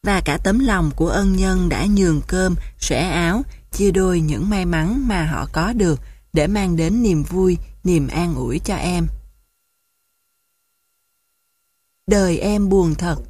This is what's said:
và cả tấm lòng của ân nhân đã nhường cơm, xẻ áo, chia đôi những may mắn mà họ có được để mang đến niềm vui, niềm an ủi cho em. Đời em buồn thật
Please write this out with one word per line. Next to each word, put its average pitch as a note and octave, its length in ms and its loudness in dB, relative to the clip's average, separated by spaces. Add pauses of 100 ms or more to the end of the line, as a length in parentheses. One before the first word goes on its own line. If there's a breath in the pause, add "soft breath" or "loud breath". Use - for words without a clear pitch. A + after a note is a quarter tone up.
và G3 180 0
cả D#3 240 -2
tấm G3 140 2
lòng G3 380 2
của E3 120 0
ân F#3+ 280 2
nhân F#3 320 2
đã D3+ 180 0
nhường F#3+ 400 2
cơm, F#3 280 0 (240 loud breath)
xẻ D#3 320 -2
áo, F3 320 0 (300 soft breath)
chia G3 180 2
đôi F#3 300 2
những D3+ 300 -2
may G3 140 -2
mắn F3 440 -2
mà F3+ 180 0
họ D3 260 -4
có F3 200 -2
được F3+ 280 0 (320 soft breath)
để D3+ 140 2
mang G3 300 0
đến E3+ 260 0
niềm F3 200 2
vui, F3+ 360 0 (260 soft breath)
niềm E3 240 2
an E3+ 260 -2
ủi B2+ 240 -4
cho - 160 -4
em. F3 320 -2 (3000)
Đời F#3+ 320 2
em G#3 300 0
buồn F3+ 260 4
thật F3 220 -2 (140)